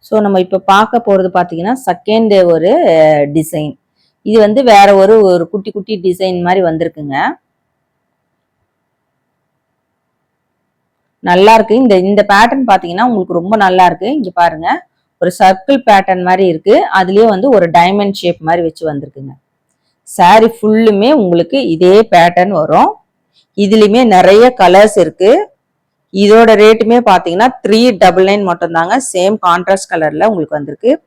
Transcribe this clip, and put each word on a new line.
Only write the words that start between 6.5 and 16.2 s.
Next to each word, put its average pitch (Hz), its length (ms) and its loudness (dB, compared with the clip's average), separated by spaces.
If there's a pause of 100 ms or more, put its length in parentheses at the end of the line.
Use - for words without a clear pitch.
வந்திருக்குங்க. 160 540 -6 (4000)
நல்லா 190 300 4
இருக்கு. 214 220 2
இந்த, 233 240 2
இந்த 196 280 0
பேட்டர்ன் 240 400 0
பாத்தீங்கன்னா 190 380 -2
உங்களுக்கு 202 280 -4
ரொம்ப 180 240 -4
நல்லா 185 280 2
இருக்கு. 175 260 -2
இங்க 269 220 -6
பாருங்க 165 340 -2 (540)
ஒரு 175 100 -2
சர்க்கிள் 190 520 0
பேட்டர்ன் 190 400 0